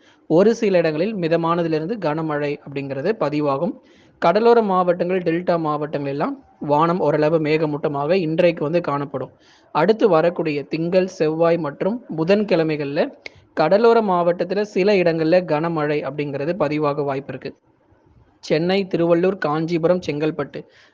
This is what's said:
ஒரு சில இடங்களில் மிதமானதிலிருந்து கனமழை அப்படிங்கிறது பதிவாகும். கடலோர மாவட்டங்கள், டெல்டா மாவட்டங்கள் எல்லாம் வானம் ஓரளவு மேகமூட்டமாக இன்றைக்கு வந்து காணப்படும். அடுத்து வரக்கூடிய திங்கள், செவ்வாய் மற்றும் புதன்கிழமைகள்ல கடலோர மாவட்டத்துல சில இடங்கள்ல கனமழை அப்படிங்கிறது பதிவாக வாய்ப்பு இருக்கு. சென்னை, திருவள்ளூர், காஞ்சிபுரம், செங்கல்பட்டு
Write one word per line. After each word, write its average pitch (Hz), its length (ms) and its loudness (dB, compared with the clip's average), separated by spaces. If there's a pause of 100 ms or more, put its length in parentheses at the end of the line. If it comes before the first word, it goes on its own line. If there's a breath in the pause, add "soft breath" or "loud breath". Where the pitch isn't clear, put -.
(300 loud breath)
ஒரு 190 260 6
சில 202 220 0
இடங்களில் 170 380 0
மிதமானதிலிருந்து 165 840 -2
கனமழை 151 600 -4
அப்படிங்கிறது 139 600 -6
பதிவாகும். 147 560 -2 (460 soft breath)
கடலோர 220 400 4
மாவட்டங்கள், 180 600 0
டெல்டா 170 360 0
மாவட்டங்கள் 147 560 -4
எல்லாம் 175 200 -4 (260)
வானம் 156 400 2
ஓரளவு 151 400 2
மேகமூட்டமாக 151 800 -2
இன்றைக்கு 170 460 0
வந்து 165 180 0
காணப்படும். 143 500 -6 (440 soft breath)
அடுத்து 214 340 2
வரக்கூடிய 160 540 2
திங்கள், 175 540 0
செவ்வாய் 165 400 2
மற்றும் 165 400 -4 (180)
புதன்கிழமைகள்ல 160 920 0 (460 loud breath)
கடலோர 208 480 4
மாவட்டத்துல 180 600 0
சில 208 340 0
இடங்கள்ல 170 500 2
கனமழை 151 560 -2
அப்படிங்கிறது 143 540 -6
பதிவாக 147 480 -2
வாய்ப்பு 139 300 -6
இருக்கு. 135 180 -12 (920)
சென்னை, 175 340 0 (100)
திருவள்ளூர், 170 500 2
காஞ்சிபுரம், 165 640 0
செங்கல்பட்டு 151 580 -4 (340 soft breath)